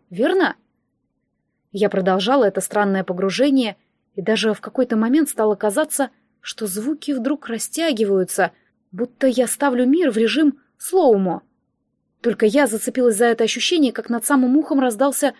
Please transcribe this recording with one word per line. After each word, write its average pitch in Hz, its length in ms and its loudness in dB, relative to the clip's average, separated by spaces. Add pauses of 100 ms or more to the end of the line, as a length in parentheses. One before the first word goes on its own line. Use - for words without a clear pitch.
верно? 285 460 0 (1160)
Я 202 180 0
продолжала 190 560 0
это 196 160 -2
странное 196 420 -2
погружение — 196 720 0 (420)
и - 20 -8
даже 214 320 0
в - 60 -8
какой-то 247 380 -2
момент 254 320 2
стало 214 260 0
казаться, 269 540 -2 (320)
что - 260 -10
звуки 247 440 -4
вдруг 269 360 -4
растягиваются, 214 1040 -2 (400)
будто 240 360 -4
я 247 200 2
ставлю 254 380 0
мир 294 260 2
в 196 60 -4
режим 240 420 2 (180)
слоумо. 214 640 2 (800)
Только 226 260 0
я 262 220 4
зацепилась 226 480 0
за 233 120 2
это 226 180 2
ощущение, 254 480 0
как - 160 -8
над 233 160 -4
самым 262 320 4
ухом 294 240 0
раздался 262 580 0